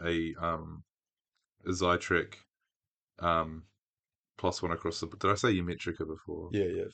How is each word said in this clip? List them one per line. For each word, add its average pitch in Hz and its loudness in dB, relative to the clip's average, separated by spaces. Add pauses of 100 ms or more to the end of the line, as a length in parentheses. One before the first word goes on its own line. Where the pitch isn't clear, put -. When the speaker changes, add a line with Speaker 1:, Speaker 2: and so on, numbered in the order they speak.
Speaker 1:
a, 82 0
um, 80 -4 (840)
a 92 -2
Zytrek, 90 2 (840)
um, 80 0 (720)
plus - 0
one 87 0
across 82 -2
the, 82 -6
did 95 0
I - 6
say 113 4
Metrica 87 -2
before? 80 -8
Speaker 2:
Yeah, 98 4
yeah. 87 -2